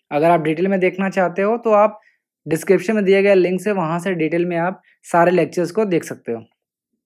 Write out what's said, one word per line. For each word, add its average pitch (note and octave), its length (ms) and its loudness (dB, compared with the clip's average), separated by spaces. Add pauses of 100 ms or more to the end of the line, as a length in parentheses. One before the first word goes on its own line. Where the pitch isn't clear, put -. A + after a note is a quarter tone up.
(120)
अगर D3+ 200 2
आप E3+ 100 2
डिटेल D#3+ 260 -2
में G3 120 0
देखना F#3 300 -2
चाहते F3+ 320 -2
हो G#3+ 160 0
तो A#3 160 -2
आप G#3+ 260 2 (460)
डिस्क्रिप्शन F3 500 0
में G#3+ 100 0
दिए G3 180 4
गए G3+ 120 4
लिंक F3+ 260 2
से, G#3+ 100 -4
वहाँ E3+ 280 -2
से F#3 160 -4
डिटेल E3 300 -2
में F3 120 -4
आप F3 240 -4 (240)
सारे E3+ 260 4
लेक्चर्स E3+ 400 0
को G#3+ 140 -2
देख F3 180 -2
सकते - 280 -12
हो। A2+ 140 -8 (600)